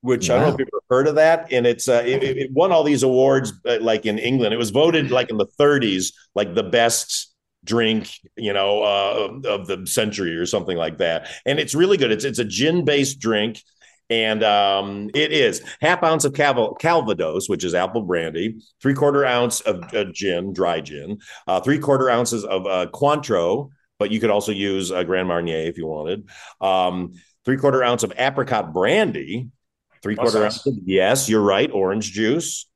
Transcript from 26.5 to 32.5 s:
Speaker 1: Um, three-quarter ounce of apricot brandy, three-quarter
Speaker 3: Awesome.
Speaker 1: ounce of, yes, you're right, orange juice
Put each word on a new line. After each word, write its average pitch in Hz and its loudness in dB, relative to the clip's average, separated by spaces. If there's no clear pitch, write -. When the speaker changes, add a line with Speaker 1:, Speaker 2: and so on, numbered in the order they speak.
Speaker 1:
Um, 90 0
three-quarter 135 2
ounce 120 0
of - -4
apricot 123 -2
brandy, 110 0
three-quarter 107 0
Speaker 3:
Awesome. 107 -4
Speaker 1:
ounce - -
of, 135 -2
yes, 95 2
you're 110 4
right, - 2
orange 101 -2
juice 117 -4